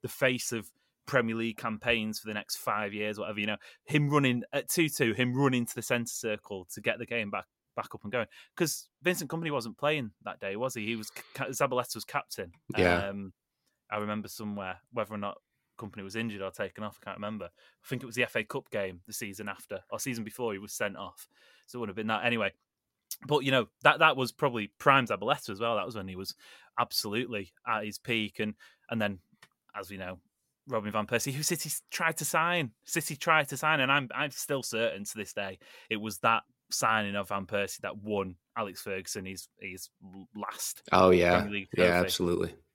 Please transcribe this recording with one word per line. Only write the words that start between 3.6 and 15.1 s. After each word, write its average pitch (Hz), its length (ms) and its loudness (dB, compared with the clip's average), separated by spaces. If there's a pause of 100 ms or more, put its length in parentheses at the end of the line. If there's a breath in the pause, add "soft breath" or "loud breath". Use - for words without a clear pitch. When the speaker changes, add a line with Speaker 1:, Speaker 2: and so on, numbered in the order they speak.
Speaker 1:
him 147 260 2
running 131 320 4 (100)
at 143 160 -2
two 165 200 2
two, 120 240 2
him 123 220 2
running 127 320 4
to - 100 -10
the 117 60 -6
centre 120 280 0
circle 104 640 -6
to 104 60 -12
get 120 180 -2
the 120 80 -8
game 110 240 -4
back, 98 140 -6 (320)
back - 180 -6
up - 80 -14
and 104 100 -10
going. 117 140 0 (300 soft breath)
'Cause - 320 -2 (140)
Vincent 180 280 0
Kompany 165 220 -2
wasn't 117 260 -4
playing 147 320 0 (140)
that - 160 -10
day, 98 160 -4
was 127 180 -2
he? 110 120 -6
He 117 100 0
was 107 140 -8 (240)
ca-, 139 160 -6
Zabaleta 127 440 0
was 110 100 -10
captain. 98 480 -8 (240)
Speaker 2:
Yeah. 90 320 4
Speaker 1:
Um, 98 240 -8 (580)
I 107 80 -4
remember 104 300 -4
somewhere, 101 500 -8 (140)
whether 107 220 -4